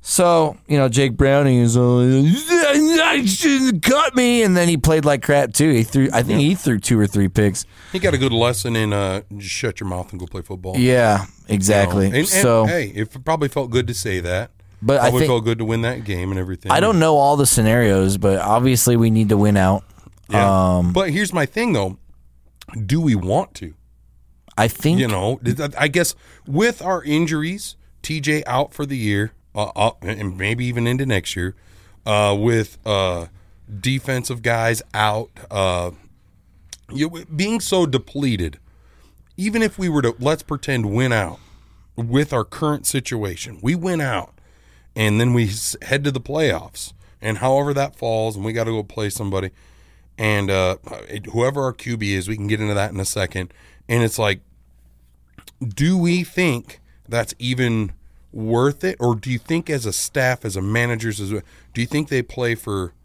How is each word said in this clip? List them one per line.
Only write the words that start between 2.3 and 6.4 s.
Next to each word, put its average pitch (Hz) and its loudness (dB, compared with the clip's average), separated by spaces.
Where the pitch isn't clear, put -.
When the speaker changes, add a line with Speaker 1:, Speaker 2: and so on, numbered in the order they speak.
Speaker 1:
shouldn't 262 2
cut 277 2
me," 240 4
and 196 4
then 175 4
he 170 4
played 156 2
like 143 2
crap, 139 2
too. 156 4
He 113 4
threw, 135 2
I 117 2
think 131 2